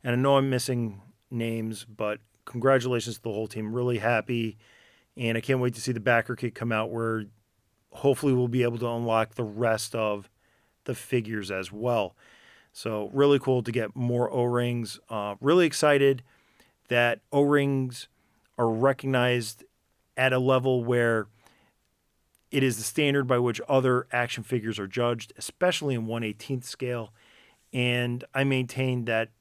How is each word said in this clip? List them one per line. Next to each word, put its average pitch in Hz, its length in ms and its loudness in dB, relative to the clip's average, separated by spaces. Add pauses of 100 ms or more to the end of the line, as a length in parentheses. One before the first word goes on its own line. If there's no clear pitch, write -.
and 123 100 0
I - 20 2
know 139 220 4
I'm 135 120 2
missing 120 520 -2 (300)
names, 113 540 -4
but 107 340 -6 (260)
congratulations 120 720 0
to - 40 -20
the 113 100 -6
whole 107 160 -4
team. 107 260 -8
Really 123 260 -2
happy. 113 580 -2 (580)
And 113 220 -2
I 113 40 -2
can't 131 180 0
wait 123 160 0
to 110 60 -14
see 131 100 -4
the 117 80 -2
backer 117 360 2
kit 117 200 -6
come 117 160 -4
out 110 180 -2
where 113 360 -4 (680)
hopefully 139 420 2
we'll 123 140 2
be 123 160 0
able 120 160 -2
to 120 80 -4
unlock 113 480 0
the 123 80 -4
rest 110 500 -2
of 104 360 -4 (560)
the 127 100 -4
figures 107 560 -4
as 95 200 -6
well. 107 440 -2 (560)
So 107 420 -6
really 143 240 6
cool 131 260 2
to 117 80 -6
get 117 240 -4
more 120 360 0
O-rings. 120 680 0 (100)
Uh, 104 320 -4
really 165 240 4
excited 139 580 4 (640)
that 120 320 2 (120)
O-rings 139 760 2 (500)
are 117 120 2
recognized 123 960 0 (500)
at 127 180 2
a 127 60 2
level 127 440 2
where – 117 440 2 (1200)
it 135 120 2
is 123 140 0
the 110 60 -10
standard 143 440 0
by 127 100 2
which 120 300 0
other 127 440 2
action 120 320 -4
figures 110 360 -4
are 98 80 -6
judged, 120 500 -4
especially 160 560 -2
in 113 140 -4
one 113 160 -4
eighteenth 113 400 -6
scale. 120 500 -8 (600)
And 123 500 0 (100)
I 135 100 0
maintain 127 640 0
that 113 240 0 (120)